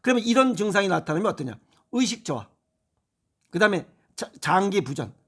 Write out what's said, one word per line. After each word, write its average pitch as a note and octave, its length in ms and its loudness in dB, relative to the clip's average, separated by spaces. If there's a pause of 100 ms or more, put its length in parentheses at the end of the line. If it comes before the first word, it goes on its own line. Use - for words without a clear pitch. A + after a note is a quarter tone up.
그러면 A#3+ 240 0
이런 A#3+ 320 4
증상이 G3+ 320 0
나타나면 E3 420 -2
어떠냐? C3 260 -10 (360)
의식 A#3 320 -2
저하, A#2 240 -8 (1000)
그다음에 E3+ 400 0 (280)
자-, - 120 -8 (120)
장기 F#3+ 400 2
부전 C3 340 -8 (120)